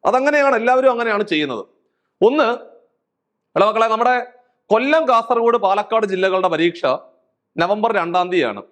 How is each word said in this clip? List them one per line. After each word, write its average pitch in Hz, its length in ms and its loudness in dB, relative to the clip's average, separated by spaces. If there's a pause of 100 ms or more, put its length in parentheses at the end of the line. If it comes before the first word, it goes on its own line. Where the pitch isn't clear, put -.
അതങ്ങനെയാണ്, 277 500 2
എല്ലാവരും 254 340 2
അങ്ങനെയാണ് 226 380 -2
ചെയ്യുന്നത്. 143 320 -4 (640)
ഒന്ന്, 269 200 2 (1080)
അല്ല 175 140 2
മക്കളെ, 220 240 0
നമ്മുടെ 240 200 0 (600)
കൊല്ലം, 285 380 2
കാസർഗോഡ്, 233 520 0
പാലക്കാട് 208 480 0
ജില്ലകളുടെ 185 440 0
പരീക്ഷ 170 280 -2 (760)
നവംബർ 208 380 0
രണ്ടാം 175 340 -2
തീയതിയാണ്. 113 280 -2 (100)